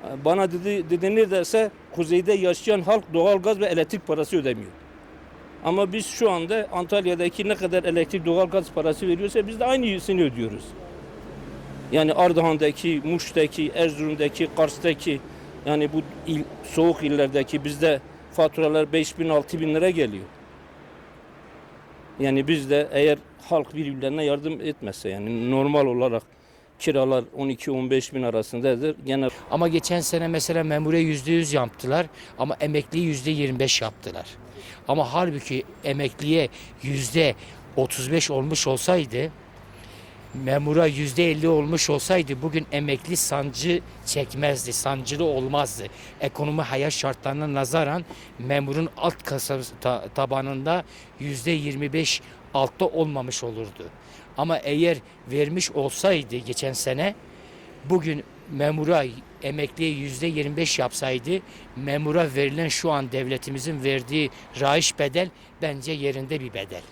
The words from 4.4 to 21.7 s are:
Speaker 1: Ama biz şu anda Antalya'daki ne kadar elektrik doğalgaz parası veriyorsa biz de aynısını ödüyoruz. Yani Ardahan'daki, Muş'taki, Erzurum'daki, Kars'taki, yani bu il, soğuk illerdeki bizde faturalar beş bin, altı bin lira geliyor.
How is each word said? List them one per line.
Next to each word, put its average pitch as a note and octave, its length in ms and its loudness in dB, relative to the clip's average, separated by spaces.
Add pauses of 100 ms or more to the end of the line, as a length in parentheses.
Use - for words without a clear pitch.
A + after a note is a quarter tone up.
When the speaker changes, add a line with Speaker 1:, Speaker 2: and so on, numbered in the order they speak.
Speaker 1:
Ama F#3 280 2
biz G#3+ 140 -4
şu A3 240 2
anda F#3 420 0
Antalya'daki F3+ 760 0
ne G#3+ 60 2
kadar F#3 300 0
elektrik E3 420 0
doğalgaz F3 460 2
parası D#3+ 360 0
veriyorsa G3 380 0
biz A3 140 -8
de A#3+ 40 2
aynısını G3+ 580 2
ödüyoruz. A#2 420 -2 (1300)
Yani D#3 200 4
Ardahan'daki, D#3+ 920 4
Muş'taki, D#3+ 720 0
Erzurum'daki, D3+ 800 0
Kars'taki, D3+ 640 0 (460)
yani D3+ 260 2
bu D#3 100 0 (240)
il, D3+ 160 -2 (220)
soğuk E3 380 2
illerdeki C#3+ 640 2
bizde D3 360 2 (320)
faturalar D#3 600 2
beş D#3 260 0
bin, E3 100 0
altı D#3 320 2
bin D#3 140 0
lira F3 160 4
geliyor. A2 340 0 (2000)